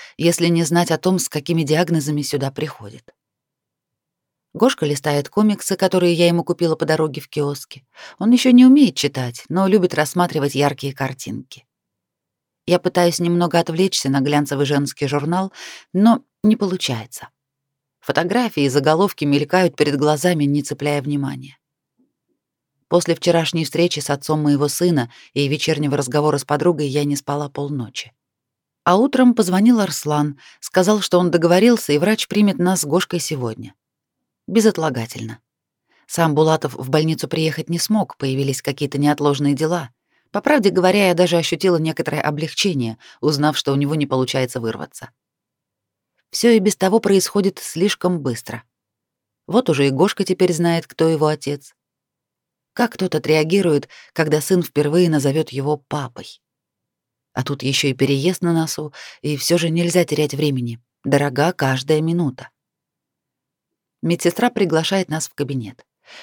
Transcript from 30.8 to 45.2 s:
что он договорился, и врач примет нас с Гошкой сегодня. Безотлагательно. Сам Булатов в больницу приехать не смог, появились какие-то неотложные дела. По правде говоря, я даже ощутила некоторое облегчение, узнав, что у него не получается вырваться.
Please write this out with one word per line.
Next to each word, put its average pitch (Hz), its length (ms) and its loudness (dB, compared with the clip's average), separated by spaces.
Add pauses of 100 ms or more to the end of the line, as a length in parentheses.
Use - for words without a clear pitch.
что 180 180 2
он 180 100 2
договорился, 175 640 4
и 147 60 2
врач 214 280 0
примет 202 300 2
нас 180 240 0
с - 40 -4
Гошкой 170 340 -2
сегодня. 113 560 -8 (720)
Безотлагательно. 139 920 -2 (680)
Сам 160 260 0
Булатов 156 400 2
в 131 160 -10
больницу 156 380 0
приехать 160 420 -4
не 170 80 -2
смог, 214 400 -2
появились 135 460 -4
какие-то 139 340 -4
неотложные 143 560 2
дела. 156 380 -4 (400)
По 202 100 -4
правде 254 300 4
говоря, 185 380 4
я 175 40 4
даже 170 240 2
ощутила 170 400 0
некоторое 156 440 -4
облегчение, 147 760 -4 (240)
узнав, 151 360 0
что - 140 -2
у 139 40 0
него 143 180 0
не 147 140 -2
получается 131 520 -2
вырваться. - 520 -10 (1200)